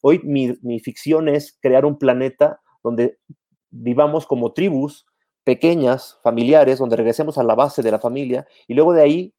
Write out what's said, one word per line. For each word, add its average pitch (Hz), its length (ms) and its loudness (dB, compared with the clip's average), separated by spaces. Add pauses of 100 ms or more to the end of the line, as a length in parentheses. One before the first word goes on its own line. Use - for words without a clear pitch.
Hoy 160 200 2
mi, 135 400 -2
mi 120 180 -8
ficción 156 480 -4
es 147 320 -4
crear 131 240 2
un 147 140 -2
planeta 131 600 0 (220)
donde 120 360 -4 (520)
vivamos 131 560 -2
como 120 260 -4
tribus 147 540 -6 (380)
pequeñas, 131 800 -2
familiares, 131 560 2
donde 120 180 -2
regresemos 120 420 -2
a 127 40 -2
la 113 120 0
base 139 280 -2
de 110 80 0
la 107 80 -2
familia 127 480 -6 (220)
y 120 60 -8
luego 156 180 4
de 160 100 4
ahí 165 360 0